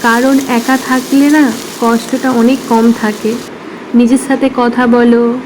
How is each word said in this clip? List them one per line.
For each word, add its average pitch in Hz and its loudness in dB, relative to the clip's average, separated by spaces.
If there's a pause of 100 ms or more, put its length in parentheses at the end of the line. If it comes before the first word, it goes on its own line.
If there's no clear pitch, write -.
কারণ 247 2 (220)
একা 262 0 (140)
থাকলে 277 2 (100)
না, 302 4 (380)
কষ্টটা 233 -2 (120)
অনেক 262 2 (120)
কম 226 2 (160)
থাকে। 214 -4 (680)
নিজের 247 2
সাথে 262 0 (120)
কথা 240 0 (120)
বলো 240 4 (220)